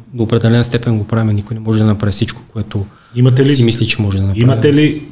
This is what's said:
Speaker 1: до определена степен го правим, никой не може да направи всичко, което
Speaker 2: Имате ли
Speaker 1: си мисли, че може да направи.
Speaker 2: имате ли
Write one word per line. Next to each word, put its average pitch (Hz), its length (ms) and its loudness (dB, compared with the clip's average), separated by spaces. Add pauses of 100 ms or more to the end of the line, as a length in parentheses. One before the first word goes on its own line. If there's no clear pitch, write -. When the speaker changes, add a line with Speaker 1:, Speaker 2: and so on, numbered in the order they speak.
(140)
Speaker 1:
до 120 100 -4
определена 117 400 2
степен 117 340 -2
го 107 60 -2
правим, 110 320 0
никой 104 180 -6
не 110 60 -8
може 110 200 -2
да 107 60 2
направи 104 260 0
всичко, - 300 -4 (120)
което 101 320 -6 (300)
Speaker 2:
Имате 127 300 4
ли 143 100 2
Speaker 1:
си 127 100 2
мисли, 113 220 0
че - 140 -2
може 98 160 0
да 98 60 0
направи. 98 180 -2
Speaker 2:
имате 123 320 2
ли 151 380 0